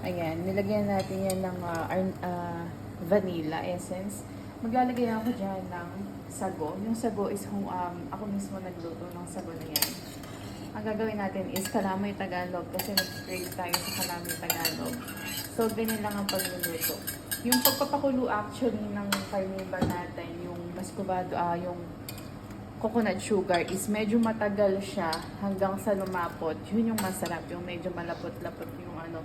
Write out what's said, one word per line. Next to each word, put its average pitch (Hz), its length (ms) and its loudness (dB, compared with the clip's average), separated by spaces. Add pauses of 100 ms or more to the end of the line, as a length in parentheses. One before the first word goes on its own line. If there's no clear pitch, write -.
Ayan, 170 400 0
nilagyan 202 400 4
natin 190 400 2
yan 185 160 4
ng, 180 160 -2
ah, 170 320 0
ar-, 185 320 2
ah, 175 400 -2 (400)
vanilla 170 640 4
essence. 185 560 -4 (400)
Maglalagay 240 480 4
ako 220 240 2
dyan 196 320 0
ng 175 220 -6 (420)
sago. 185 560 -2
Yung 226 80 4
sago 202 320 2
is 196 240 0
kung, 196 160 0
um, 175 300 -2 (180)
ako 208 160 -6
mismo 196 320 -2
nagluto 170 480 -6
ng 175 160 -8
sago 170 320 -6
na 160 160 -6
yan. - 160 2 (840)
Ang 214 160 -4
gagawin 214 320 2
natin 190 320 0
is 190 160 -2
kalamay 196 480 2
Tagalog 180 560 -2
kasi 190 240 0
nag-crave - 560 -2
tayo 175 220 -2
sa - 160 -2 (100)
kalamay 175 400 -2
Tagalog. 165 540 0 (580)
So, 226 160 4
ganyan 220 320 0
lang 208 160 0
ang 202 80 0
pagluluto. 170 720 0 (460)
Yung 247 160 8
pagpapakulo 269 720 2
actually 208 500 0 (140)
ng 202 100 -4 (220)
carnival 190 560 0
natin, 175 480 -2 (100)
yung 175 160 -6 (160)
muscovado, 185 640 -2
ah, 175 220 2
yung 175 180 -4 (1040)
coconut 214 380 4
sugar 185 480 4
is 190 240 0
medyo 214 260 4
matagal 208 640 6
siya 175 320 0 (320)
hanggang 196 340 2
sa 208 160 2
lumapot. 175 640 0 (160)
Yun 226 240 4
yung 208 80 0
masarap, 170 480 0
yung 175 160 -6
medyo 175 260 -4
malapot-lapot 170 840 -6
yung 170 180 -8
ano 165 280 -6